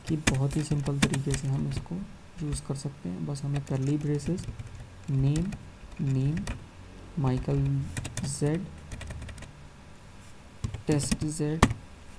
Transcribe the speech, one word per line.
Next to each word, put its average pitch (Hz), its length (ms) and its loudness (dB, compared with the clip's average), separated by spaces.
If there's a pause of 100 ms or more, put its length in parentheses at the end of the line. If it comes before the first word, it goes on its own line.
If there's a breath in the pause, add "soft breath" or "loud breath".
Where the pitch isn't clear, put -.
कि 160 80 4 (140)
बहुत 139 260 4
ही 156 60 4
सिंपल 143 380 2
तरीके 139 320 4
से 135 160 0
हम 143 200 2
इसको 143 260 -2 (480)
यूज़ 147 260 -2
कर 139 60 0
सकते 139 340 -6
हैं। 175 180 -2
बस 143 180 -2
हमें 143 200 2
कर्ली 139 340 2
ब्रेसेस, 147 480 2 (640)
नेम, 139 400 6 (520)
नेम, 135 360 4 (800)
माइकल 139 460 4 (600)
जेड, 147 400 2 (2250)
टेस्ट 147 380 4
जेड 151 420 4 (520)